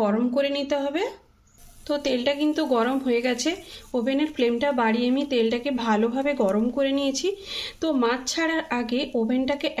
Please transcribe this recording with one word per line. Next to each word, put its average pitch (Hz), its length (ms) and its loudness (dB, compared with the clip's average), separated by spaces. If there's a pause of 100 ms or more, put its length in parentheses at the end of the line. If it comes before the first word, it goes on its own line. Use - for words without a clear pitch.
গরম 220 240 2 (100)
করে 277 220 2
নিতে 285 280 0
হবে। 294 180 0 (840)
তো 294 80 0 (100)
তেলটা 262 360 2
কিন্তু 302 200 2 (140)
গরম 240 300 2
হয়ে 240 220 2
গেছে। 247 220 0 (480)
ওভেনের 269 380 0
ফ্লেমটা 240 340 2 (120)
বাড়িয়ে 226 300 2
আমি 277 120 2 (100)
তেলটাকে 240 360 2 (160)
ভালোভাবে 240 460 2 (120)
গরম 208 220 2 (100)
করে 269 220 2
নিয়েছি। 277 300 0 (540)
তো 330 60 0 (160)
মাছ 240 160 2 (120)
ছাড়ার 320 320 0 (160)
আগে 240 200 -2 (200)
ওভেনটাকে 262 480 0 (120)